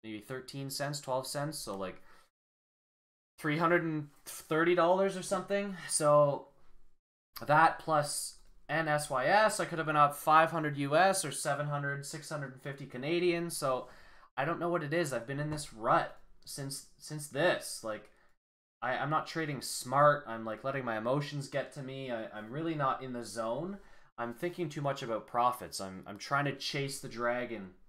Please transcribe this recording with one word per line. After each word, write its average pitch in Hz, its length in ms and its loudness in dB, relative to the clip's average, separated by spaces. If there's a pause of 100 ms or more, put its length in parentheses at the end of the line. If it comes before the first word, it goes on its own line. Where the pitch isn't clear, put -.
maybe 107 160 -8
thirteen 135 500 -10
cents, 143 300 -6
twelve 131 260 -2
cents. 147 320 -6
So, 101 180 -6
like, 95 240 -8 (1400)
three 151 180 -2
hundred 170 240 4
and 156 240 -4 (180)
thirty 165 520 2
dollars 185 400 4
or 180 60 -6
something. 202 540 -2 (120)
So 147 580 6 (1000)
that 156 320 6
plus - 560 0 (340)
N 156 180 0
S 151 220 2
Y 131 160 0
S, 208 360 4
I 175 40 2
could 160 140 -4
have 160 80 0
been 151 100 2
up 143 180 6
five 156 360 6
hundred 156 260 -2
U 139 180 0
S 185 300 6
or 143 80 -4
seven 147 340 -2
hundred, 143 380 -4
six - 240 -12
hundred 143 240 -6
and - 80 -20
fifty 139 240 -10
Canadian. 170 640 0
So 131 400 -2 (480)
I 135 80 0
don't 160 160 -2
know 170 80 0
what 170 140 2
it 143 100 -4
is. 160 220 2
I've 117 120 -4
been 139 140 -4
in 151 80 -2
this 151 240 -6
rut 123 460 2 (260)
since, - 440 -10 (100)
since 151 300 -10
this. 147 540 0
Like, 107 280 -8 (720)
I, 123 80 -2
I'm 131 180 -2
not 151 180 0
trading 151 360 -4
smart. 143 640 4
I'm, 113 180 -6
like, 110 200 -6
letting 135 200 -2
my 113 140 0
emotions 143 500 0
get 135 260 -4
to 143 80 -12
me. 135 280 -8
I, 110 240 -6
I'm 107 160 -10
really 160 240 -4
not 135 280 0
in 127 120 -8
the 120 100 -6
zone. 117 540 -4 (400)
I'm 117 160 -6
thinking 170 340 -4
too 147 140 -6
much 135 200 -2
about 113 240 -4
profits. 120 540 0
I'm, 95 260 -8
I'm 101 120 -12
trying 143 260 -2
to 139 120 -2
chase 139 420 -6
the 131 100 -12
dragon 113 640 -4 (180)